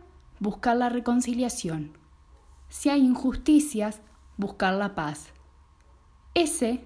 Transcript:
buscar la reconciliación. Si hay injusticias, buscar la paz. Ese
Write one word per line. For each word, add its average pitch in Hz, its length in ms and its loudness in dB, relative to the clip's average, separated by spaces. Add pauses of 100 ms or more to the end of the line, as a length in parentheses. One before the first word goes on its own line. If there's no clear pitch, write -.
(400)
buscar 220 380 0
la 240 120 0
reconciliación. 233 1080 -2 (720)
Si - 200 -4
hay 285 120 4
injusticias, 254 1000 2 (360)
buscar 196 360 -2
la 196 220 -2
paz. 151 360 -8 (1000)
Ese 254 520 0